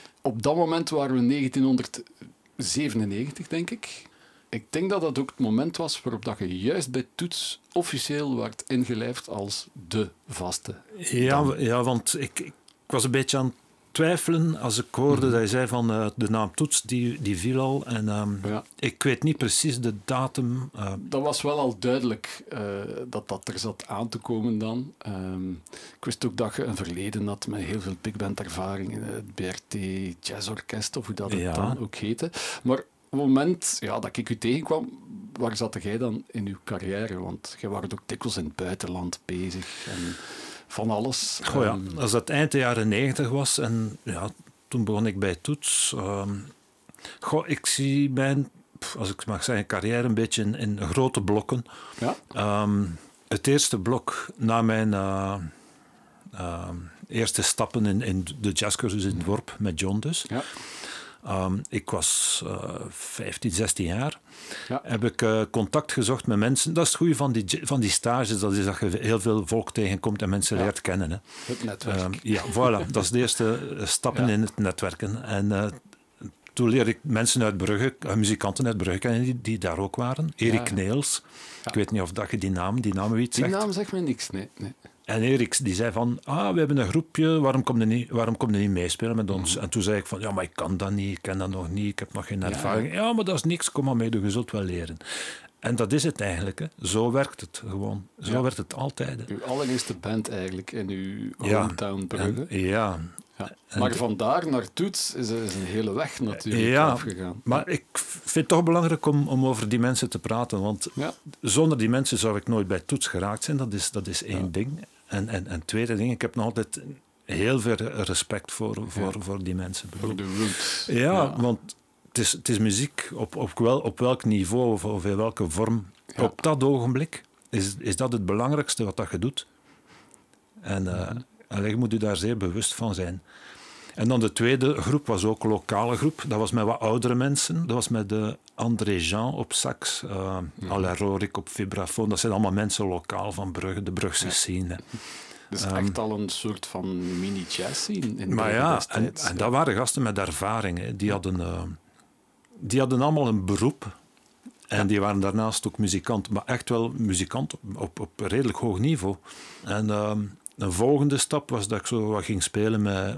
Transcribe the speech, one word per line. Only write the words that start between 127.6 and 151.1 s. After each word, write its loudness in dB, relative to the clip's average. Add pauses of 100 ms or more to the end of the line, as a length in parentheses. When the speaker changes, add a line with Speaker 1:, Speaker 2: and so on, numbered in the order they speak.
Speaker 2:
is -2
dat 0
het 0
belangrijkste 0
wat -4
dat -4
je -4
doet. -4 (1120)
En, 0 (140)
eh, -4
Speaker 1:
Mhm. -6 (280)
Speaker 2:
allee, 0
je 0
moet 2
je 4
daar 2
zeer 0
bewust 0
van -2
zijn. -4 (720)
En 2
dan 6
de 4
tweede 4
groep 2
was 2
ook 2
een 4
lokale 2
groep. 0
Dat 2
was 0
met 2
wat 0
oudere 2
mensen. 0
Dat 0
was 0
met 0
de -2 (160)
André 2
Jean 0
op -4
sax, -2
eh, -4 (160)
Speaker 1:
Mhm. -8
Speaker 2:
Alain 2
Rorik 0
op -6
vibrafoon. -2
Dat 2
zijn 2
allemaal 4
mensen 0
lokaal -4
van -4
Brugge, -4
de -4
Brugse -2
Speaker 1:
Ja. -2
Speaker 2:
scene. -2 (720)
Speaker 1:
Dus -4
Speaker 2:
Ehm, -2
Speaker 1:
echt 0
al -2
een -2
soort -6
van -4
mini-jazz -4
scene -2 (100)
in -2
Speaker 2:
maar 2
Speaker 1:
Brugge 4
Speaker 2:
ja, 4
en, 4
Speaker 1:
destijds. 0
Speaker 2:
en 0
dat 2
waren 4
gasten 0
met 2
ervaring, 0
hè. -4
Die 0
Speaker 1:
Ja. 4